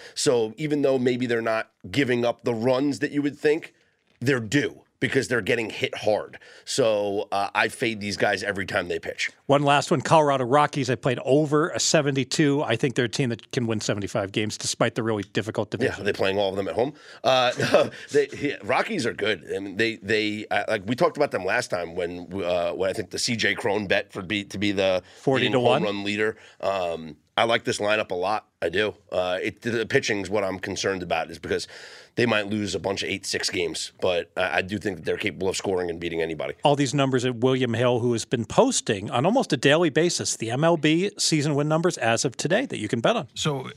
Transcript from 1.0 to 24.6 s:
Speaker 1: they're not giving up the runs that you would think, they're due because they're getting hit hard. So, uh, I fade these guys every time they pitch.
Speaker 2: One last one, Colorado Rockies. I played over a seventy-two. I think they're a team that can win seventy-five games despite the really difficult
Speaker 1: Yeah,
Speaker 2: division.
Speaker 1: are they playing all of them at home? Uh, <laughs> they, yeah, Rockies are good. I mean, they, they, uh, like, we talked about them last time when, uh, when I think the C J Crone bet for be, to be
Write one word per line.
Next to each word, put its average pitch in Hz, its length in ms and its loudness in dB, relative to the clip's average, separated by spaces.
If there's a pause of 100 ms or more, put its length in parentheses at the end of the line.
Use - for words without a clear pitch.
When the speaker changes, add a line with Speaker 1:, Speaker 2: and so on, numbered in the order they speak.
Speaker 1:
they're 117 160 0
not 113 280 -2 (200)
giving 120 340 2
up 117 200 -2
the 123 100 0
runs 127 460 0
that 135 100 -2
you 143 120 0
would 143 160 -4
think, 156 360 0 (460)
they're 127 200 2
due 110 420 0 (160)
because - 300 0
they're 123 120 2
getting 110 300 0
hit - 260 -4
hard. 90 420 -2 (280)
So, 104 640 0
uh, 98 220 0
I 110 140 2
fade 113 340 -4
these 101 160 -4
guys 101 240 0
every 98 240 -4
time 90 220 -2
they 82 100 -2
pitch. - 320 -6 (160)
Speaker 2:
One 143 160 4
last 143 280 4
one, 143 120 2
Colorado 143 420 4
Rockies. 139 460 2
I 123 40 0
played 123 300 0
over 147 460 4
a 113 100 -4
seventy-two. 143 800 2
I 113 140 2
think 135 200 0
they're 123 100 2
a - 20 -8
team 127 220 0
that 110 200 -8
can 123 160 0
win 110 140 -2
seventy-five 101 520 -4
games 107 260 -2
despite - 380 0
the 120 60 0
really 110 200 0
difficult 107 500 -4
Speaker 1:
Yeah, 104 60 -4
Speaker 2:
division. 107 240 -2
Speaker 1:
are - 20 -8
they 101 80 2
playing 98 260 2
all 98 120 2
of 95 60 -4
them 98 120 -2
at 82 60 -6
home? 127 180 0 (320)
Uh, 127 640 4 (120)
<laughs> - 120 -12
they, 143 160 4 (100)
yeah, 120 240 -4
Rockies 151 440 -2
are 92 80 -2
good. 101 300 -2 (100)
I 95 60 -4
mean, 98 180 -8
they, 113 180 0
they, 107 540 0
uh, 101 180 0
like, 104 180 -2
we 123 80 -2
talked 160 220 2
about 143 140 2
them 95 160 -4
last 113 240 0
time 85 240 -4
when, 87 340 -6 (160)
uh, 87 280 0
when 92 180 0
I - 20 -2
think 92 180 -6
the 95 80 -8
C 120 180 -2
J 101 180 0
Crone 104 320 -2
bet 101 260 -2
for 110 80 -10
be, 101 240 -4
to 104 140 -10
be 101 140 0